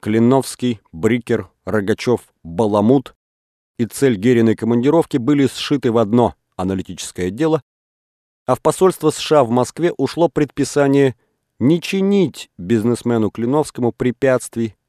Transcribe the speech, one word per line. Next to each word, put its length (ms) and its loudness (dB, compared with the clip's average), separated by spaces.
Клиновский, 800 0
Брикер, 580 -4
Рогачёв, 560 -2
Баламут 720 0
и 80 -2
цель 320 0
Гериной 400 2
командировки 640 0
были 280 0
сшиты 460 -2
в 60 2
одно 380 2
аналитическое 760 -6
дело, 300 -2
а 80 2
в 80 -10
посольство 480 0
С 80 -8
Ш 220 2
А 40 4
в 60 -4
Москве 480 -2
ушло 320 0
предписание 840 0
не 240 2
чинить 760 -2
бизнесмену 760 0
Клиновскому 640 -4
препятствий 800 -2